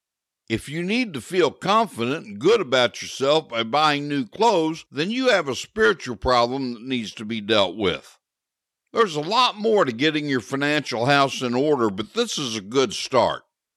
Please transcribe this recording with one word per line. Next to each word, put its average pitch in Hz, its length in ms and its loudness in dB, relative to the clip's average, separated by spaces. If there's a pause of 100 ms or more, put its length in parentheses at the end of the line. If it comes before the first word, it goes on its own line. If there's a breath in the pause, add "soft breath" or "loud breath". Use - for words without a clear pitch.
(480)
If 113 180 -4
you 156 160 -6
need 214 300 -2
to 131 80 -8
feel 165 300 2
confident 165 760 -2
and 101 140 -14
good 196 240 4
about 123 400 2
yourself 139 480 0
by 117 140 -2
buying 143 440 2
new 143 160 -2
clothes, 165 680 0
then 156 200 -4
you 254 180 0
have 190 180 2
a 131 80 -4
spiritual 196 640 -2
problem 123 560 0
that 110 120 -12
needs 123 320 -4
to 110 100 -12
be 110 160 -6
dealt 101 340 2
with. 87 380 -2 (800)
There's 202 240 0
a 147 40 -2
lot 208 380 0
more 208 260 2
to 131 80 0
getting 151 340 0
your 135 140 0
financial 135 640 -2
house 139 380 2
in 120 120 -2
order, 127 360 2
but 98 240 -8
this 226 240 -2
is 120 180 -6
a 107 60 -8
good 113 320 0
start. 90 480 0 (340)